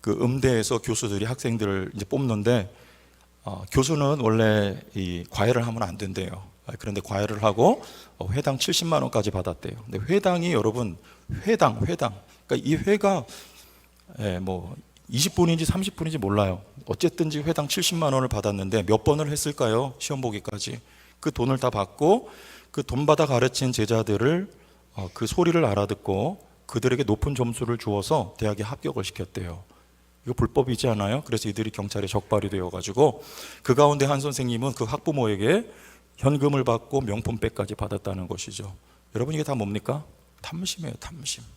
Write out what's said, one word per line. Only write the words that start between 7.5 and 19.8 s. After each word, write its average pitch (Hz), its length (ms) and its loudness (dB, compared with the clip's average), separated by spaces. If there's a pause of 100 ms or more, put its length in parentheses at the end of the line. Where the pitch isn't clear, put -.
어, 90 140 -6
회당 135 260 0
칠십만 165 460 0
원까지 110 280 0
받았대요. 92 440 -6 (140)
근데 - 100 -6 (140)
회당이, 180 400 2
여러분, 107 440 0 (480)
회당, 151 400 4
회당. 123 340 -2 (280)
그러니까 123 220 0
이 156 60 4
회가, 196 500 2 (960)
예, 95 200 -2
뭐 92 360 -6 (320)
이십 131 280 0
분인지 165 300 4
삼십 190 300 -2
분인지 160 220 -6
몰라요. 98 440 2 (240)
어쨌든지 160 540 0
회당 151 280 -2
칠십만 165 460 0
원을 131 140 2
받았는데 101 560 0
몇 107 200 2
번을 151 260 2
했을까요? 135 720 0